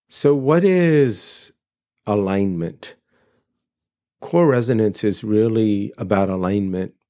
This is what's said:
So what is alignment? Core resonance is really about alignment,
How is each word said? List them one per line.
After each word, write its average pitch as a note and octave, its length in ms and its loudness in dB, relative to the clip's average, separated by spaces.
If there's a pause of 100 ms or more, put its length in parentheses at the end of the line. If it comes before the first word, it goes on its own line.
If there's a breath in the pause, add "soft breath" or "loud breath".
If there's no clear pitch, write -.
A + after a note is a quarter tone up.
So C#3+ 260 2
what D3 300 2
is D#3+ 880 0 (540)
alignment? G2 920 -2 (1300)
Core E3+ 240 2
resonance A2+ 580 0
is G2+ 180 -2
really G#2+ 760 0
about G2 320 0
alignment, F#2+ 640 -4 (160)